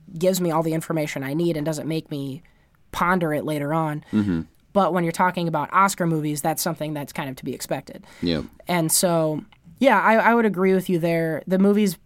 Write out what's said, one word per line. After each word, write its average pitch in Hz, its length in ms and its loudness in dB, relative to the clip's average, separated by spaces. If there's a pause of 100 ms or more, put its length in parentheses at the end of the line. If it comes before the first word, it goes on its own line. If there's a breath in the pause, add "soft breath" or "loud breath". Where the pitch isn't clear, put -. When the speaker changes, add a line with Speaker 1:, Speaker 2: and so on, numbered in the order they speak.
(180)
Speaker 1:
gives 180 220 2
me 175 120 0
all 160 120 0
the 160 100 -2
information 151 500 -4
I 135 100 -6
need 170 240 0
and 147 80 -4
doesn't 151 220 -4
make 160 240 -4
me 139 320 -8 (480 soft breath)
ponder 175 420 0
it 127 120 -2
later 147 280 -4
on. 151 380 -2
Speaker 2:
Mm-hmm. 101 300 0 (320)
Speaker 1:
But 180 200 2
when 180 100 0
you're 165 80 -2
talking 180 360 0
about 156 260 -4
Oscar 190 320 2
movies, 151 360 -2
that's 156 200 -2
something 156 320 -4
that's 143 200 -10
kind 143 160 -8
of 131 80 -10
to - 80 -14
be 131 80 -6
expected. - 520 -8 (160 loud breath)
Speaker 2:
Yep. 82 240 0 (220)
Speaker 1:
And 165 240 0
so, 160 520 0 (360)
yeah, 233 200 6
I, 202 160 4
I 220 200 4
would 233 100 4
agree 190 280 2
with 185 160 0
you 175 100 2
there. 165 480 0
The 185 120 2
movie's 202 460 4